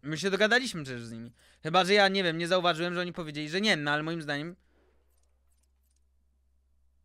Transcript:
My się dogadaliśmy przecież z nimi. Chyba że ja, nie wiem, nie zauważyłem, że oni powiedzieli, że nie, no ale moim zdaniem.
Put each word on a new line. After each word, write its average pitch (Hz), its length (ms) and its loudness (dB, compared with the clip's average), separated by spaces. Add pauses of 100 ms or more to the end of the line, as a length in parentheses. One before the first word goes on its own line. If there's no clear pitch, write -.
My 151 160 -6
się 180 120 -2
dogadaliśmy 208 540 2
przecież 123 220 -8
z 113 60 -12
nimi. 117 220 -14 (300)
Chyba 170 220 4
że 190 80 4
ja, 202 140 6
nie 190 160 2
wiem, 165 140 0
nie 170 100 -2
zauważyłem, 175 480 2
że 175 60 -2
oni 175 120 -6
powiedzieli, 151 360 -8
że 180 120 -2
nie, 208 160 2
no 147 140 -2
ale 151 120 0
moim 165 180 -6
zdaniem. 147 340 -6 (2500)